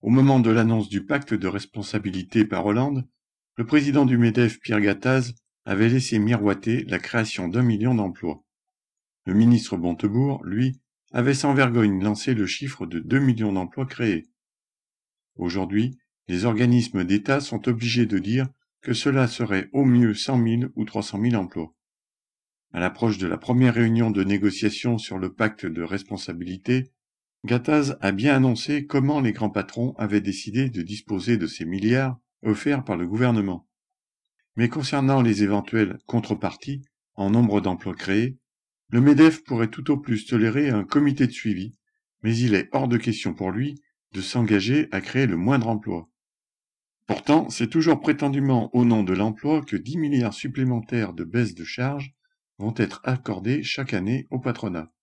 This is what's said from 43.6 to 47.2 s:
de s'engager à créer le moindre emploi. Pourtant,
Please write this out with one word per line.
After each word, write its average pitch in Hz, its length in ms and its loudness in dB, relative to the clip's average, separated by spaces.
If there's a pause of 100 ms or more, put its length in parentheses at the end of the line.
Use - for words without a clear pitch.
de 95 80 -6
s'engager 110 720 2
à 95 80 -2
créer 135 260 0
le 92 100 0
moindre 113 320 0
emploi. 104 400 -6 (960)
Pourtant, - 440 2